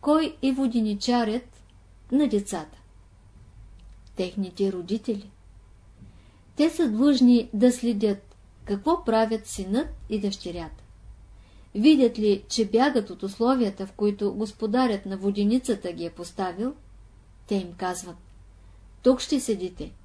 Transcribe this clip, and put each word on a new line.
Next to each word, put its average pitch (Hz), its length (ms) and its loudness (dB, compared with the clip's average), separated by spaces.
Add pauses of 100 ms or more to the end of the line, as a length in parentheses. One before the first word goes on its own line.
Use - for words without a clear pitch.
Кой 302 420 0
е 269 100 0
воденичарят 240 1080 -2 (500)
на 277 160 2
децата? 202 500 -4 (1400)
Техните 190 560 -4
родители. 202 580 -6 (1300)
Те 311 140 4
са 320 200 0
длъжни 240 640 4
да 240 180 6
следят 214 640 -2 (280)
какво 320 400 -2
правят 220 420 0
синът 202 420 -4 (200)
и 214 120 -2
дъщерята. 175 640 -8 (880)
Видят 247 440 6
ли, 208 300 2
че 214 220 0
бягат 226 400 2
от 175 120 -12
условията, 202 640 0
в 190 60 -16
които 208 420 -2
господарят 214 720 -2
на 196 100 -8
воденицата 202 760 0
ги 165 120 -8
е 170 60 -6
поставил, 185 640 -8 (720)
те - 80 -2
им 180 180 -4
казват: 180 440 -8 (840)
"Тук 254 180 4
ще 294 200 -2
седите. 180 520 -6 (120)